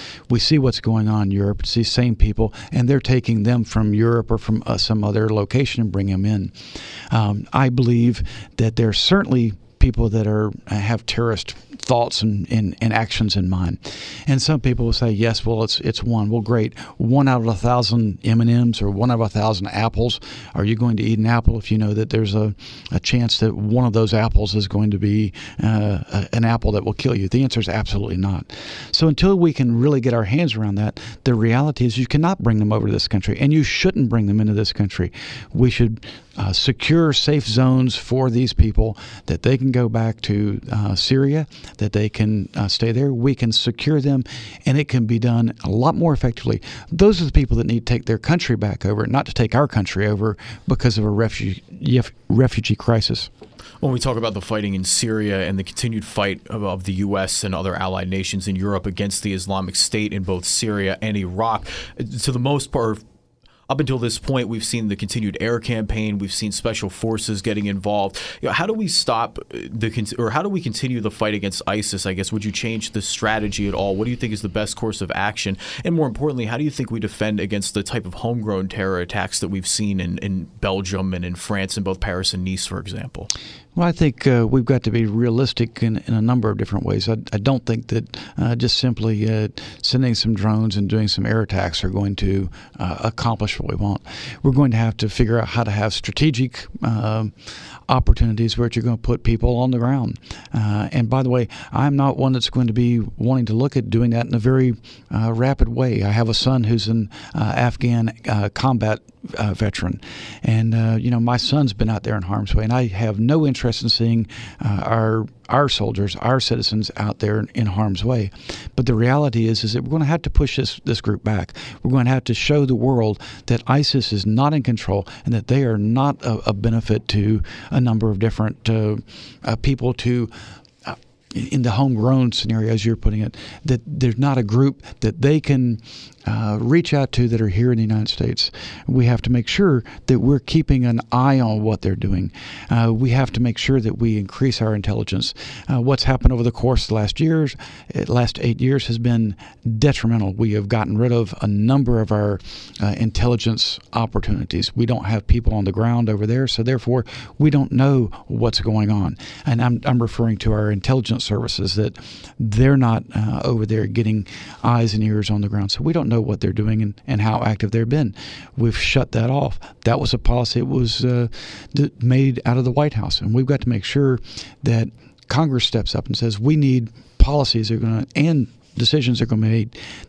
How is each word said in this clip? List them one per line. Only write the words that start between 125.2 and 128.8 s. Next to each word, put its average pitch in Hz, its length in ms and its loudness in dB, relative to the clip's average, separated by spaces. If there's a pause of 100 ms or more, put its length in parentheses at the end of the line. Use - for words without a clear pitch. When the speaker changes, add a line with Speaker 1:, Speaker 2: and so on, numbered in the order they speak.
Speaker 1:
and 120 80 0
that 110 140 -2
they 135 180 2
are 113 120 0
not 127 480 0
a, 113 240 0
a 107 40 2
benefit 107 560 0
to 107 340 2 (260)
a 135 100 0
number 113 300 2
of 101 80 0
different, 110 520 0
uh, 107 260 2 (480)